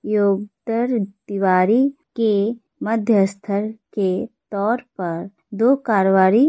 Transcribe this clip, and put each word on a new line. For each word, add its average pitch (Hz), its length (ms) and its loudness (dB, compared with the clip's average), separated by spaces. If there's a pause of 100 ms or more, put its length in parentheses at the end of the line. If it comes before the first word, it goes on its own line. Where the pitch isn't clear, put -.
योगेंद्र 208 960 -2 (240)
तिवारी 196 600 2 (280)
के 220 520 -2 (140)
मध्यस्थ 208 680 0
के 202 760 -4
तौर 208 500 -6
पर 175 540 -8 (240)
दो 233 220 2
कारोबारी 196 720 2